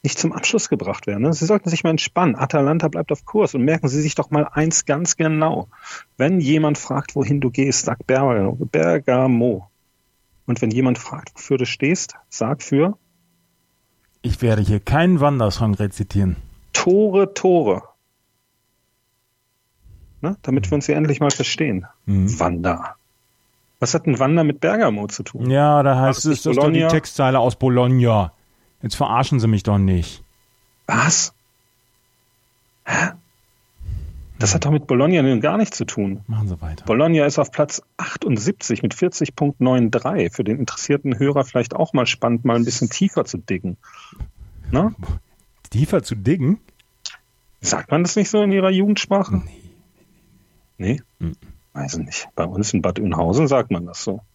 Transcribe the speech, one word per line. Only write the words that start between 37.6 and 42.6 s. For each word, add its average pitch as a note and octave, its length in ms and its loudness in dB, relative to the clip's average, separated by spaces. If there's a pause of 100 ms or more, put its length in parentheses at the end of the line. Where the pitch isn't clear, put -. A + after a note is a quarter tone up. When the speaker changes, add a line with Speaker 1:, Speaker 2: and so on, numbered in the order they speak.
Speaker 1:
achtundsiebzig B2 840 -4
mit - 120 -2
vierzig - 420 -2
Punkt C#3+ 240 -2
neun B2 300 4
drei. A#2+ 400 -2
Für - 140 -6
den A2 140 -2
interessierten C#3 600 -4
Hörer C#3 260 0
vielleicht - 320 -4
auch - 160 -2
mal B2+ 140 2
spannend, A#2 400 -2
mal A#2+ 100 2
ein A#2 80 2